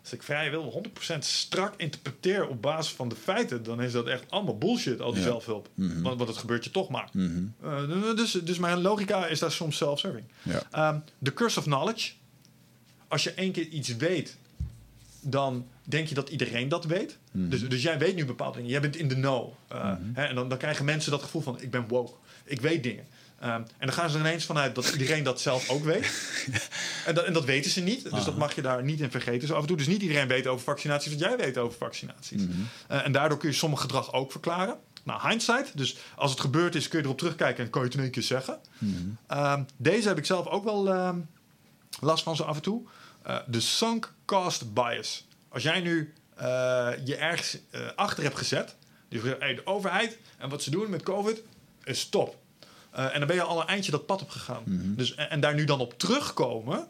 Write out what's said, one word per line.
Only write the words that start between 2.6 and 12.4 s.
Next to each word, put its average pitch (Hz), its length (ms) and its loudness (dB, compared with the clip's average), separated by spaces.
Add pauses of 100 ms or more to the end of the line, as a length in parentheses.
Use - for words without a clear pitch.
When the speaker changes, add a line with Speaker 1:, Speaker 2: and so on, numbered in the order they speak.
Speaker 1:
basis 151 320 0
van 123 160 -4
de 110 60 -4
feiten, 185 480 0
dan 117 180 -4
is 123 100 0
dat 120 160 0
echt 131 240 -2
allemaal 175 260 0
bullshit, 226 440 2
al 120 100 -2
die 98 100 0
Speaker 2:
Ja. - 60 4
Speaker 1:
zelfhulp. 117 460 -2
Speaker 2:
Mhm. 85 280 0
Speaker 1:
Want, 127 160 0
want 120 120 0
het 113 80 -6
gebeurt 117 260 0
je - 80 -8
toch 190 180 0
maar. 117 240 -4
Speaker 2:
Mhm. 90 300 2 (200)
Speaker 1:
Eh, 156 520 0
dus, 226 160 2
dus 175 260 0
mijn 175 240 2
logica 196 460 2
is 160 120 0
daar 160 120 2
soms 156 260 -2
self-serving. 147 480 0 (180)
Speaker 2:
Ja. - 180 0 (100)
Speaker 1:
Ehm, 156 280 2 (240)
the 135 100 0
curse 226 260 2
of 147 60 -4
knowledge. 151 460 0 (960)